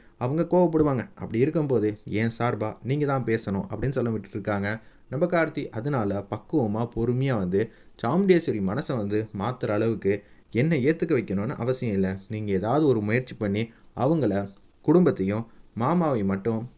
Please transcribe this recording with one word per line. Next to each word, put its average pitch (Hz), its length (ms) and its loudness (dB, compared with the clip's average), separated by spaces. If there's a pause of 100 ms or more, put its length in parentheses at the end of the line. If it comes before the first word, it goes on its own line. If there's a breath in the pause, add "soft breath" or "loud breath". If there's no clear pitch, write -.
(180 loud breath)
அவங்க 139 260 -2
கோவப்படுவாங்க. 156 720 2
அப்படி 101 240 -4
இருக்கும்போது 135 600 0 (100)
என் 110 200 0
சார்பா 113 540 -4
நீங்க 143 220 -2
தான் 139 180 0
பேசணும்" 110 420 -2
அப்படின்னு 113 260 -4
சொல்ல 120 180 -2
விட்டுட்டு 107 260 -6
இருக்காங்க. 101 320 -2 (420 soft breath)
நம்ம 156 160 -2
கார்த்தி 160 440 -2
அதனால 110 600 -2
பக்குவமா, 113 600 -2
பொறுமையா 123 480 0
வந்து 95 240 0 (380 loud breath)
சாமுண்டேஸ்வரி 160 640 2
மனசை 120 360 -2
வந்து 107 300 -2 (100)
மாத்துற 120 300 -4
அளவுக்கு 104 460 2 (400 soft breath)
என்ன 156 220 2
ஏத்துக்க 160 380 2
வைக்கணும்னு 101 420 0
அவசியம் 120 380 -2
இல்ல. 95 340 0
நீங்க 107 240 -6
ஏதாவது 113 360 2
ஒரு 117 140 4
முயற்சி 113 340 -2
பண்ணி 104 280 -2 (340 loud breath)
அவங்கள, 127 360 2 (520)
குடும்பத்தையும் 113 580 4 (300 soft breath)
மாமாவை 139 500 0
மட்டும் 110 540 -2